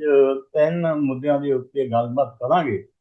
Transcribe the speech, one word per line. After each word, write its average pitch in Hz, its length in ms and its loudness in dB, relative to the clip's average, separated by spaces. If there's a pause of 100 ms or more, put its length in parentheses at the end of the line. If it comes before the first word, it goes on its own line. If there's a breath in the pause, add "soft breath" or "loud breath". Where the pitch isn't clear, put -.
(540)
ਤਿੰਨ 160 420 0
ਮੁੱਦਿਆਂ 143 440 -2
ਦੇ 143 140 -2
ਉੱਤੇ 127 360 -4
ਗੱਲਬਾਤ 120 440 -2
ਕਰਾਂਗੇ। 127 540 -2 (140)